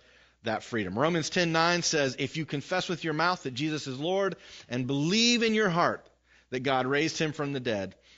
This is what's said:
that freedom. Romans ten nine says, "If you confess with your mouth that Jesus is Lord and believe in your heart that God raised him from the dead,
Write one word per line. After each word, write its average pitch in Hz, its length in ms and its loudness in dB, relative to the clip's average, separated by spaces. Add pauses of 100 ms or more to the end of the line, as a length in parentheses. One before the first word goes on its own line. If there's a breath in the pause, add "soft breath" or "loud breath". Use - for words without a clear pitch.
(440 soft breath)
that 110 200 -2
freedom. 101 340 -2
Romans 156 320 2
ten 175 220 2
nine 165 320 2
says, 139 340 0
"If 143 200 -4
you 160 80 -4
confess 175 440 -4
with 165 140 -6
your 160 100 -2
mouth 175 300 0
that 135 120 -6
Jesus 151 300 -4
is 131 140 -8
Lord 185 360 -2 (340 loud breath)
and 123 180 -2
believe 214 560 4
in 220 100 2
your 214 160 2
heart 160 380 2 (420 soft breath)
that 127 120 -4
God 131 260 2
raised 147 320 0
him 156 120 0
from 143 220 -4
the 139 60 -4
dead, 104 360 -4 (220 loud breath)